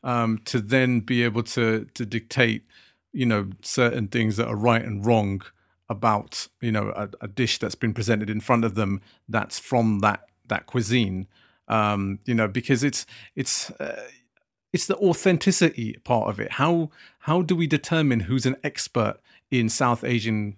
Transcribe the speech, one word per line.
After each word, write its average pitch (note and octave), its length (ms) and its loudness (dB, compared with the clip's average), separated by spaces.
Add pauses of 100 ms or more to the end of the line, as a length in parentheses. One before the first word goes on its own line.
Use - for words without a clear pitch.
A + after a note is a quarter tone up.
um, A#2 400 0
to B2 160 -2
then B2 380 2
be A#2+ 240 0
able A2+ 200 0
to, A2+ 420 0 (100)
to A#2+ 100 -6
dictate, A2+ 580 0 (480)
you C3 140 -2
know, G#2 240 2 (120)
certain A#2+ 460 0
things A2 300 0
that A#2 100 -2
are A#2 80 -4
right A2+ 300 4
and G2+ 200 -8
wrong G#2 360 2 (480)
about, G#2+ 580 -2 (140)
you A#2 100 -2
know, G#2 240 -2
a, G#2 140 -6 (120)
a A2+ 60 -10
dish A2 300 -2
that's G2+ 180 -6
been A2+ 180 -2
presented G#2+ 360 -2
in G#2+ 100 -2
front A#2 240 2
of G2+ 120 -2
them G2 260 0 (260)
that's A2 320 -4
from A2 400 0
that, G#2 300 0 (180)
that - 200 -4
cuisine. G2+ 600 -2 (400)
Um, G#2 580 0
you B2 100 0
know, A2 120 2
because A#2+ 360 0
it's, C#3 220 -2 (300)
it's, - 360 -4
uh, - 320 -10 (680)
it's - 160 -2
the F#3+ 100 0
authenticity E3+ 960 2 (100)
part G#2+ 260 0
of G2 100 -6
it. G#2+ 140 -6
How, D#3+ 360 2 (300)
how E3+ 220 2
do F3 140 2
we E3 100 2
determine D3 560 2
who's A#2 240 0
an C3 180 2
expert A#2 540 -2 (320)
in A#2 200 2
South A#2+ 340 0
Asian G#2+ 540 -2